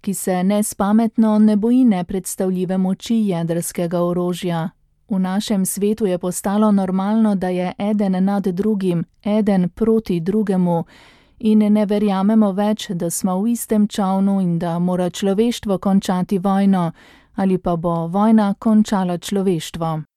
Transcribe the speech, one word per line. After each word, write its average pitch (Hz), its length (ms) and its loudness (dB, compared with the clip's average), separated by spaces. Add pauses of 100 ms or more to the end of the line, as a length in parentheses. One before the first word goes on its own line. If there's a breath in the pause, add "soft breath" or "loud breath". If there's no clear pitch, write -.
ki 196 120 -6
se 180 300 -2
nespametno 214 960 2
ne 214 160 6
boji 247 300 2
nepredstavljive 185 920 -2
moči 190 380 -2
jedrskega 175 880 -2
orožja. 175 680 -2 (400)
V 190 100 -2
našem 190 460 -2
svetu 208 400 -2
je 180 120 0
postalo 208 540 0
normalno, 196 640 0
da 180 140 -2
je 180 300 -4
eden 202 460 0
nad 202 220 -2
drugim, 185 560 -2 (200)
eden 202 460 2
proti 220 500 0
drugemu, 180 640 0 (560 soft breath)
in 220 200 4
ne 208 260 4
verjamemo 208 640 2
več, 208 380 -2
da 170 200 -4
smo 185 320 -2
v 233 100 0
istem 214 360 0
čolnu 196 540 0
in 170 180 0
da 170 200 -2
mora 180 300 0
človeštvo 202 680 -2
končati 190 600 0
vojno 190 540 0 (460 soft breath)
ali 190 200 0
pa 175 180 -2
bo 165 320 -2
vojna 202 520 2
končala 208 580 2
človeštvo. 170 840 -4 (160)